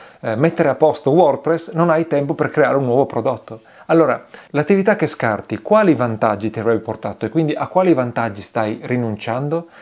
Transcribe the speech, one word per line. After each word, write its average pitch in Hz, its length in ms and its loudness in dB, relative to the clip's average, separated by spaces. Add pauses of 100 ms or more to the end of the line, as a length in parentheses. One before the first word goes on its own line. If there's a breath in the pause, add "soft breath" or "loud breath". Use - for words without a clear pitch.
(200 loud breath)
eh, 113 160 -4
mettere 156 340 2
a 131 60 0
posto 147 340 2
WordPress, 160 600 2
non 170 180 2
hai 160 160 2
tempo 143 300 -2
per 143 160 -2
creare 139 260 2
un 139 80 0
nuovo 127 220 2
prodotto. 113 540 -6 (260 loud breath)
Allora, 151 360 2 (280 loud breath)
l'attività 196 440 2
che 160 120 -2
scarti, 110 560 -4
quali 202 320 4
vantaggi 110 560 -2
ti 117 80 -8
avrebbe 110 220 0
portato - 440 -8
e 113 40 -6
quindi 156 240 -2
a - 120 -6
quali 180 300 2
vantaggi 117 480 -4
stai 110 400 -4
rinunciando? 123 840 -4 (160 loud breath)